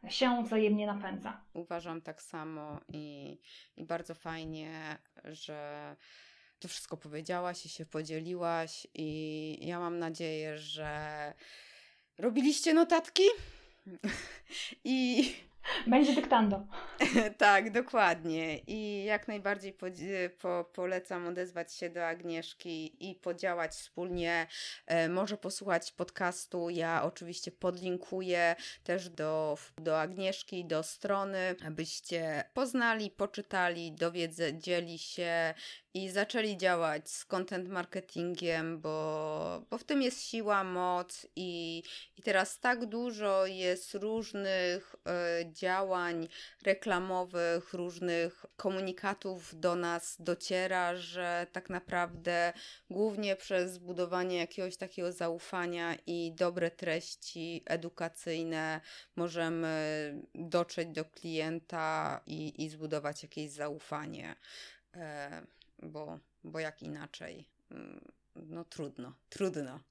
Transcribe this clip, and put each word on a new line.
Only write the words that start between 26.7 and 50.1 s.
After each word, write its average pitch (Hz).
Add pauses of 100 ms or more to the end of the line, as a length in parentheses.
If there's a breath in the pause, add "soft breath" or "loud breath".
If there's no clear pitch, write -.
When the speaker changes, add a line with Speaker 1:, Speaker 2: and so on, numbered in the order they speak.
Speaker 2:
oczywiście 175
podlinkuję 180 (280 loud breath)
też 180
do, 156 (200)
do 160
Agnieszki, 185
do 165
strony, 196 (120)
abyście 160 (100)
poznali, 233
poczytali, 180
dowiedzieli 165
się 165 (400 loud breath)
i 190
zaczęli 208
działać 165
z -
content 185
marketingiem, 170
bo, 156
bo 226
w -
tym 277
jest 254
siła, 208
moc 180
i, 170 (340 loud breath)
i -
teraz 190
tak 247
dużo 208
jest 185
różnych, 196 (120)
e, 170
działań 180 (380 loud breath)
reklamowych, 185
różnych 175 (120)
komunikatów 190
do 175
nas 170